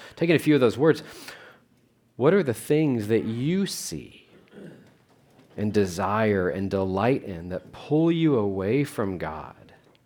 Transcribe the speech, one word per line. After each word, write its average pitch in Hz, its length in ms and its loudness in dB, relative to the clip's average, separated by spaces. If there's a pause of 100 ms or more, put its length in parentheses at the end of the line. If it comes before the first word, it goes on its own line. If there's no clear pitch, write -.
(160)
taking 170 200 2
a - 20 6
few 151 160 4
of 131 60 6
those 107 160 4
words, 151 260 2 (1160)
what 147 180 4
are 202 80 4
the 127 120 0
things 139 540 0
that 113 160 2
you 143 400 -2
see - 640 -10 (1300)
and 104 160 -4
desire 98 800 0
and 95 200 -4
delight 98 540 0
in 87 240 -12
that 90 240 -10
pull 160 400 0
you 160 240 2
away 104 480 0
from 98 320 -6
God 78 380 -10 (520)